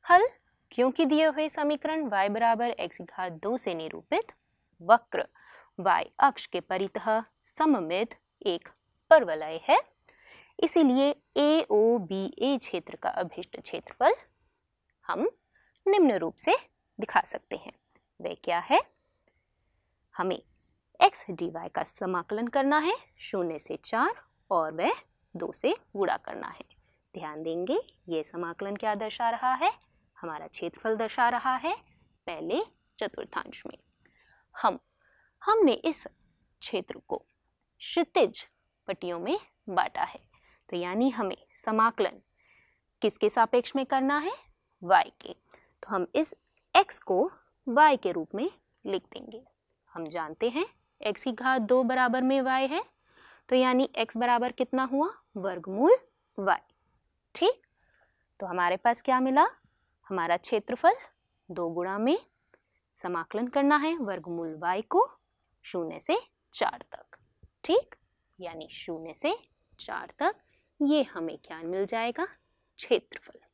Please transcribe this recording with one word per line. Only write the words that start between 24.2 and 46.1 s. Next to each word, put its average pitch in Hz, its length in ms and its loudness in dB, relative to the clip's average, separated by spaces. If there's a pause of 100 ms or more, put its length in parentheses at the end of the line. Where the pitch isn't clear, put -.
और 160 220 0
वह 170 200 0 (440)
दो - 160 -6
से 370 240 -2 (200)
गुणा 196 200 0
करना - 320 -12
है। - 160 -18 (500)
ध्यान 156 280 -12
देंगे, 175 380 -2 (280)
ये 160 160 -4
समाकलन 175 520 -8
क्या 214 180 -2
दर्शा 220 360 -2
रहा 254 240 0
है? 294 180 0 (480)
हमारा 160 260 -10
क्षेत्रफल 220 500 -4
दर्शा 233 320 0
रहा 247 280 0
है 311 180 -4 (520)
पहले 175 360 -4 (360)
चतुर्थांश - 680 -10
में। - 120 -16 (840)
हम, 208 160 0 (680)
हमने 403 280 6
इस - 340 -4 (540)
क्षेत्र - 380 -8
को - 180 -8 (600)
क्षितिज - 720 0 (380)
पट्टियों 175 340 -8
में 269 180 -4 (300)
बांटा - 340 -2
है, - 180 -10 (480)
तो 180 80 -8
यानी 190 340 -2
हमें 208 440 -8
समाकलन 220 680 0 (840)
किसके 403 260 0
सापेक्ष 240 480 2
में 269 100 -2
करना 269 320 0
है? 339 140 -4 (520)
y 175 260 6 (100)
के। - 120 -14 (500)
तो - 60 -18
हम 190 260 -2